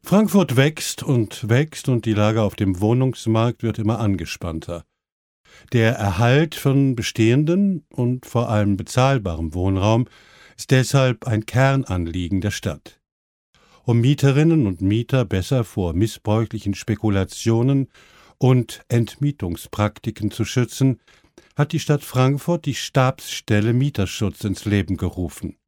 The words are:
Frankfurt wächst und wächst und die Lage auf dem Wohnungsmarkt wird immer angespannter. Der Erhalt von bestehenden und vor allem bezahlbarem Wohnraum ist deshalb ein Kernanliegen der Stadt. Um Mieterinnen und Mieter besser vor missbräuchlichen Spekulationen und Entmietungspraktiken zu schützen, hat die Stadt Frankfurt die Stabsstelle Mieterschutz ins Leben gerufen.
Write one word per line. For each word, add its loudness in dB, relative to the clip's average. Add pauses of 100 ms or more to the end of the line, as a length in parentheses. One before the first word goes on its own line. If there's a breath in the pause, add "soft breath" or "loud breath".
Frankfurt 4
wächst 0
und -2
wächst 0
und 0
die 0
Lage 2
auf -2
dem 0
Wohnungsmarkt 0
wird -4
immer -2
angespannter. -6 (880 loud breath)
Der 4
Erhalt 2
von 0
bestehenden 2
und -4
vor -2
allem 2
bezahlbarem -2
Wohnraum 2 (480 loud breath)
ist -6
deshalb 2
ein -2
Kernanliegen 0
der -2
Stadt. -10 (880 soft breath)
Um 2
Mieterinnen 4
und -4
Mieter 0
besser -2
vor -4
missbräuchlichen -2
Spekulationen 0 (500 soft breath)
und 2
Entmietungspraktiken -4
zu -6
schützen, -2 (560 soft breath)
hat -2
die -2
Stadt -2
Frankfurt 0
die -2
Stabsstelle 0
Mieterschutz -2
ins -6
Leben 0
gerufen. -6 (120)